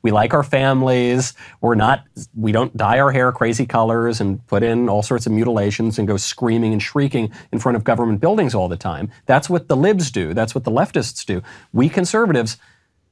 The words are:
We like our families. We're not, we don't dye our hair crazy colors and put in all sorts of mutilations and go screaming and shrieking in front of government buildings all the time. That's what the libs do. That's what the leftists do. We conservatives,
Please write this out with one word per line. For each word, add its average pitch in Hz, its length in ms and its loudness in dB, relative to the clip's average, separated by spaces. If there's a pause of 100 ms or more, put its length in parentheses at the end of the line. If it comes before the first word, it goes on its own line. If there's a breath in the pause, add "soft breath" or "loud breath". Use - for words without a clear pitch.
We 117 100 2
like 107 220 2
our 147 100 4
families. 131 920 2 (260 loud breath)
We're 117 140 2
not, 110 300 2 (300)
we 110 160 -2
don't 113 240 0
dye 110 240 2
our 139 140 4
hair 127 180 2
crazy 120 360 0
colors 117 560 0
and 98 240 -4
put 104 160 0
in 117 260 0
all 104 140 0
sorts 113 240 -4
of 113 60 0
mutilations 110 680 0
and 104 100 0
go 101 80 0
screaming 113 560 -2
and 104 100 -2
shrieking 139 480 -2 (220 loud breath)
in 110 60 -2
front 120 180 0
of 107 80 -4
government 113 380 0
buildings 170 320 0
all 92 140 -2
the 87 100 -6
time. 90 320 -8 (160 soft breath)
That's 135 240 2
what 175 180 -2
the 143 80 2
libs 175 340 2
do. 85 220 -4
That's 113 220 -2
what - 100 -4
the 120 60 -2
leftists 131 560 -2
do. 92 160 -4 (320 loud breath)
We 131 160 2
conservatives, 175 680 0 (560 soft breath)